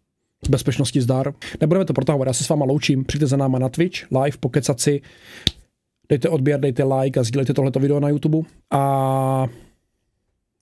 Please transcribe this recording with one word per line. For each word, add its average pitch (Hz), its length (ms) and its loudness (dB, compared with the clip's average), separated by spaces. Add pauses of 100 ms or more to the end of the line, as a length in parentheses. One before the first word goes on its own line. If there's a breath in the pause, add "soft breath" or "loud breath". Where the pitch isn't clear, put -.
(500)
bezpečnosti 135 520 0
zdar. 131 320 0 (280 loud breath)
Nebudeme 175 240 2
to - 80 -2
protahovat, 139 340 0
já 131 60 0
se - 100 -2
s - 60 -6
váma 147 160 2
loučím, 135 400 0
přijďte 147 220 -2
za 135 100 0
náma 135 220 0
na 131 100 0
Twitch, 175 420 -4
live, 131 280 0
pokecat 139 400 -2
si, 143 220 0 (1080 loud breath)
dejte 139 200 2
odběr, 143 300 0
dejte 139 240 0
like 135 360 0
a 127 40 2
sdílejte 131 300 -2
tohleto 131 260 0
video 143 200 2
na 143 100 2
YouTube 156 400 0 (220)
a 135 760 0 (1160 loud breath)